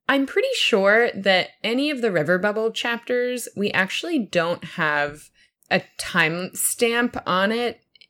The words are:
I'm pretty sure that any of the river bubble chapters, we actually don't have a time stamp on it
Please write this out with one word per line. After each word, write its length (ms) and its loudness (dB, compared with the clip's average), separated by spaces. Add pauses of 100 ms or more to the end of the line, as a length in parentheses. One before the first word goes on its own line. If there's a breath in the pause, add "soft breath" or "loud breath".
I'm 180 2
pretty 280 0
sure 580 4
that 380 2 (120)
any 280 0
of 100 -4
the 100 2
river 260 2
bubble 360 0
chapters, 840 -4
we 140 -2
actually 480 -2
don't 460 -2
have 640 -2 (400 soft breath)
a 120 0 (160)
time 560 0
stamp 640 0 (100)
on 260 0
it 280 -4 (300)